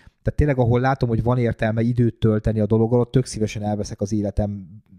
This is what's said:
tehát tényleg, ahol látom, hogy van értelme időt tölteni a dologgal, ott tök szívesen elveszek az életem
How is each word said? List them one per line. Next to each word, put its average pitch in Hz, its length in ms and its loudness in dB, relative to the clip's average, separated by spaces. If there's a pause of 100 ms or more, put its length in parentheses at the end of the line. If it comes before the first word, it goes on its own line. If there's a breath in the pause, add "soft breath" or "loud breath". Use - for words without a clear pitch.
(220 soft breath)
tehát - 140 -4
tényleg, 147 220 2
ahol 123 220 2
látom, 131 300 0
hogy 110 140 0
van 123 140 0
értelme 113 440 0
időt 120 380 0
tölteni 110 400 2
a 104 60 2
dologgal, 113 340 2
ott 120 120 -2
tök 131 140 2
szívesen 107 380 -6
elveszek 104 380 -6
az 101 100 -4
életem 101 720 -4 (180)